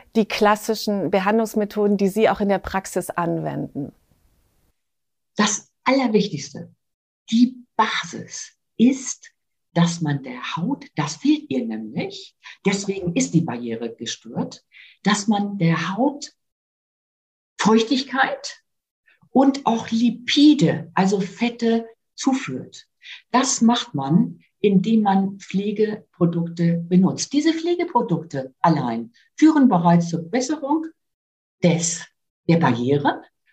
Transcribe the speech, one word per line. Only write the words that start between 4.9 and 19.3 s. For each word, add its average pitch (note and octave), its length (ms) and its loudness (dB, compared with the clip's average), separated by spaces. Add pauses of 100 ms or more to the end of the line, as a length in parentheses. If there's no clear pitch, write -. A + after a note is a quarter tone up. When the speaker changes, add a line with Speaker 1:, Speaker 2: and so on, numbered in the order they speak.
Speaker 2:
Das - 360 -2 (120)
Allerwichtigste, A#3 880 0 (580)
die A#3+ 280 4 (180)
Basis - 800 -6 (240)
ist, - 540 0 (420)
dass E3+ 280 0
man C#3+ 220 -2
der B2 320 -12
Haut, G#3 300 -6 (100)
das D3+ 220 -6
fehlt D4 320 0
ihr - 160 -4
nämlich, - 680 -10 (300)
deswegen F#3+ 500 -2
ist C3+ 200 0
die D#3+ 60 4
Barriere A#2 520 -6
gestört, B2 720 -10 (400)
dass G3+ 240 0
man G3+ 320 0
der E3+ 360 0
Haut C4+ 360 -2 (1300)
Feuchtigkeit B3 1000 0 (680)
und C4+ 360 2